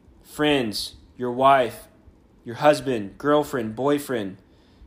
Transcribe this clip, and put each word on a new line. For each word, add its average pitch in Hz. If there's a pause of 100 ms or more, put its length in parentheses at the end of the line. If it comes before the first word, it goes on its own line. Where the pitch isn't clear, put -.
(220)
friends, 143 (240)
your 123
wife, 131 (540)
your 117
husband, 131
girlfriend, 143
boyfriend, 127 (480)